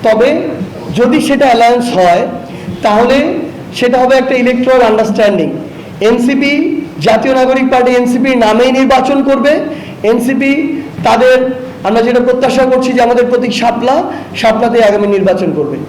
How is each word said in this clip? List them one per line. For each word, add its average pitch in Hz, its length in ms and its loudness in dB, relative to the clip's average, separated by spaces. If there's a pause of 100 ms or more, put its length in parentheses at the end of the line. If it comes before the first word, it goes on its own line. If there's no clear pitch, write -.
তবে 220 220 2 (680)
যদি 247 200 2 (100)
সেটা 277 220 2
অ্যালায়েন্স 233 360 2 (100)
হয়, 180 260 4 (600)
তাহলে 240 320 2 (600)
সেটা 247 240 0
হবে 254 180 2
একটা 262 220 -2
ইলেকট্রাল 254 380 2 (100)
আন্ডারস্ট্যান্ডিং। 208 580 0 (600)
এনসিপি, 269 440 0 (540)
জাতীয় 226 340 2
নাগরিক 262 320 2
পার্টি 247 180 2 (100)
এনসিপির 247 460 0
নামেই 233 320 4
নির্বাচন 269 400 2 (100)
করবে। 277 240 2 (580)
এনসিপি 262 400 0 (560)
তাদের, 254 300 4 (500)
আমরা 220 200 0
যেটা 247 200 2
প্রত্যাশা 254 440 2
করছি 254 260 0
যে 247 100 2
আমাদের 247 240 2
প্রতীক 240 300 0
শাপলা, 240 360 0 (440)
শাপলাতেই 226 480 2
আগামী 202 180 2 (100)
নির্বাচন 185 420 0
করবে। 135 180 -4 (120)